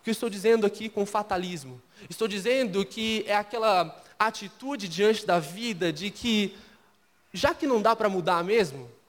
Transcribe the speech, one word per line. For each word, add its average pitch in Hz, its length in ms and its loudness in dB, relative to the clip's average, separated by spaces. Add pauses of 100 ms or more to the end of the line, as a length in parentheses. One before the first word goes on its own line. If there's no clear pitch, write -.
O - 20 -20
que - 80 -4
eu - 20 2
estou 233 160 -2
dizendo 208 380 4
aqui 202 220 -2
com 202 180 -2
fatalismo? 180 720 -4 (300)
Estou - 160 -4
dizendo 202 580 0
que 220 400 -2
é 208 120 0
aquela 208 640 0 (160)
atitude 220 720 -4
diante 208 360 2
da 175 140 4
vida 175 540 -2
de 180 180 -6
que, 208 460 0 (760)
já 277 220 2
que 311 140 -2
não 240 120 4
dá 202 140 2
pra 208 140 0
mudar 175 340 2
mesmo 156 480 0 (180)